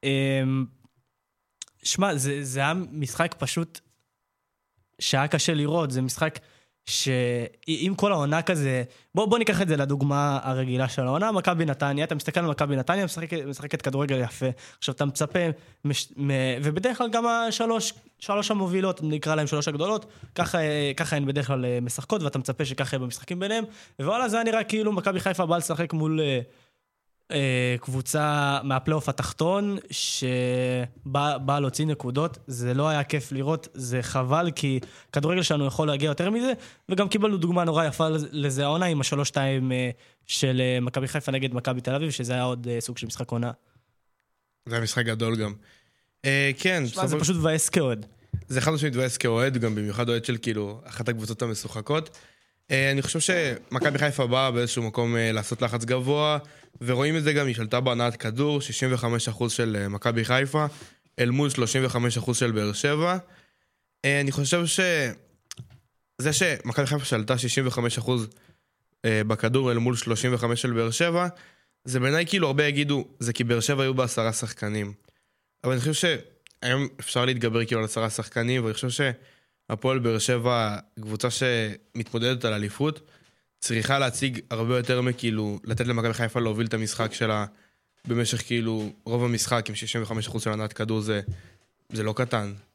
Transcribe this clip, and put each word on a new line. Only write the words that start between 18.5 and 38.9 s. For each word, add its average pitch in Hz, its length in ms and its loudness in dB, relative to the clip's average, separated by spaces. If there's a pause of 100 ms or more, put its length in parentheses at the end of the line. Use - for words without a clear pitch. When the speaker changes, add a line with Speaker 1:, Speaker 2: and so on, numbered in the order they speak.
Speaker 1:
המובילות, 190 520 0
נקרא 156 320 0
להם 151 120 0
שלוש 147 200 0
הגדולות, 165 380 -2 (300)
ככה, 175 220 0
אה, 151 400 0
ככה 160 180 -2
הן 143 100 0
בדרך 139 220 0
כלל, 131 180 0
אה, 123 160 0
משחקות, 123 420 -4
ואתה 143 160 -2
מצפה 135 260 -4
שככה 135 300 -4
יהיה 127 100 -2
במשחקים 175 340 -8
ביניהם, 214 240 -2 (380)
ווואלה, 220 280 0
זה 214 80 0
היה 233 60 0
נראה 226 200 2
כאילו 220 280 0
מכבי 185 280 0
חיפה 180 260 0
באה 170 120 2
לשחק 165 360 -2
מול, 156 280 2
אה, 135 180 2 (920)
אה, 127 480 2
קבוצה 143 840 0
מהפלייאוף 139 460 0
התחתון, 190 680 0 (140)
שבא, 127 1500 0
בא 139 220 0
להוציא 143 260 0
נקודות. 147 520 -2 (100)
זה 123 260 -2
לא 143 140 2
היה 151 160 2
כיף 135 280 -2
לראות, 139 420 -2
זה 127 280 -4
חבל, 139 540 2
כי 135 240 0 (320)
כדורגל 165 300 2
שלנו 151 240 2
יכול 151 220 0
להגיע 143 200 0
יותר 170 220 0
מזה, 240 240 2 (360)
וגם 190 200 2
קיבלנו 202 280 2
דוגמה 175 260 2
נורא 165 220 2
יפה 156 220 2 (240)
לזה 143 320 0
העונה 156 220 2
עם 160 160 2